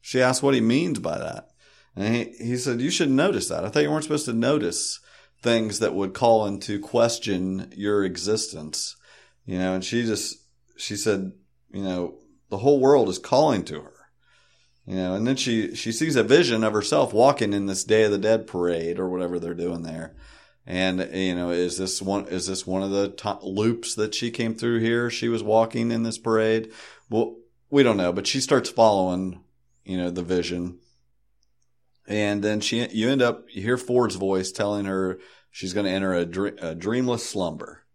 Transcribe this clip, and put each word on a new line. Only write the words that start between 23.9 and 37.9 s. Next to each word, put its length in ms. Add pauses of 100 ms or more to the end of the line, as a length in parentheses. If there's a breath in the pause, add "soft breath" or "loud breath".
that 200
she 160
came 240
through 260
here? 300
She 180
was 140
walking 480
in 120
this 160
parade. 520 (380 loud breath)
Well, 280 (340)
we 120
don't 140
know, 160
but 140
she 140
starts 280
following, 760 (420)
you 120
know, 140
the 120
vision. 580 (1300)
And 360
then 180
she, 280
you 200
end 140
up, 280
you 120
hear 160
Ford's 380
voice 360
telling 320
her 340 (320 loud breath)
she's 220
gonna 160
enter 240
a 140
dre-, 320
a 160
dreamless 540
slumber. 680